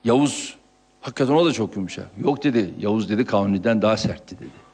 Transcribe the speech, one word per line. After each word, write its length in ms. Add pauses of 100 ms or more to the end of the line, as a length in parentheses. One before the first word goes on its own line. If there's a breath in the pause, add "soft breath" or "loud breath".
Yavuz, 520 (440)
hakikaten 340
o 120
da 60
çok 240
yumuşak. 300 (120)
"Yok," 260
dedi, 340
"Yavuz," 300
dedi, 160
"Kanuni'den 580
daha 140
sertti," 420
dedi. 360